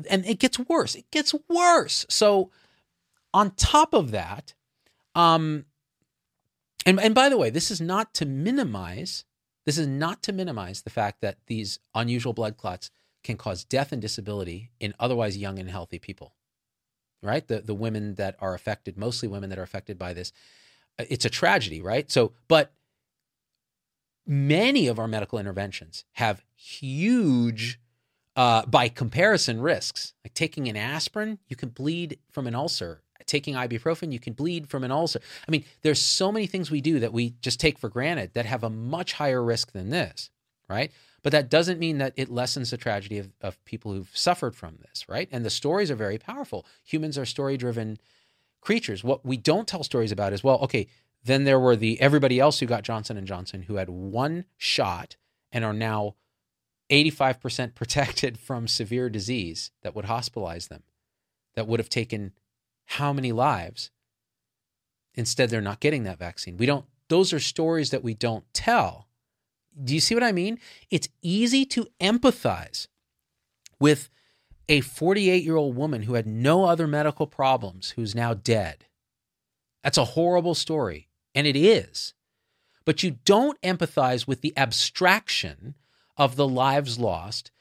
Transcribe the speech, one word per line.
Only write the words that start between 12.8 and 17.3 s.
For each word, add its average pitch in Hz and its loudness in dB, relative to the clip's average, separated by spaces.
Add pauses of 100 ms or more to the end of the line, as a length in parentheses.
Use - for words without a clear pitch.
can - -6
cause 92 -8
death 135 -2
and 131 -6
disability 101 -8 (100)
in 104 -6
otherwise 117 0
young 98 -8
and 92 -12
healthy 90 -12
people, - -16 (880)
right? 127 -2